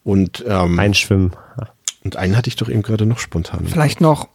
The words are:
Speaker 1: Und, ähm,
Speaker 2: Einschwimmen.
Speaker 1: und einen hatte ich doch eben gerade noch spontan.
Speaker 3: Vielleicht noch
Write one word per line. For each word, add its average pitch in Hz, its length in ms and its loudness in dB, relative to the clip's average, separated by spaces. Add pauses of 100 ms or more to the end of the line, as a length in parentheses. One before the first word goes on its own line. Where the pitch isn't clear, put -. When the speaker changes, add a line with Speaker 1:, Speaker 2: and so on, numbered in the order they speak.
Speaker 1:
Und, 98 420 0
ähm, 90 320 2
Speaker 2:
Einschwimmen. 98 540 2 (720)
Speaker 1:
und 98 100 -8
einen 95 220 0
hatte 120 100 0
ich - 80 -4
doch 113 140 -4
eben 113 140 0
gerade 107 220 0
noch 113 140 0
spontan. 85 480 -6
Speaker 3:
Vielleicht 151 320 0
noch 156 360 2